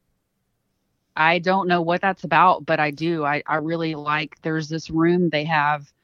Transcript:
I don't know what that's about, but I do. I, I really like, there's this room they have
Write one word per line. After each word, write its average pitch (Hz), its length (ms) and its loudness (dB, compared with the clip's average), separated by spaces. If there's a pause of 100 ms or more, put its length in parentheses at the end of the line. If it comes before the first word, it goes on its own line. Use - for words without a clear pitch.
(1160)
I 165 220 4
don't 185 300 0
know 175 120 2
what 170 220 -2
that's 190 220 -2
about, 165 420 4
but 160 140 0
I 151 100 0
do. 156 340 -4
I, 147 220 -2
I 151 100 -2
really 160 380 -4
like, 147 480 -4
there's 160 260 -4
this 160 220 -8
room 170 400 4
they 151 140 -2
have 147 460 -2 (140)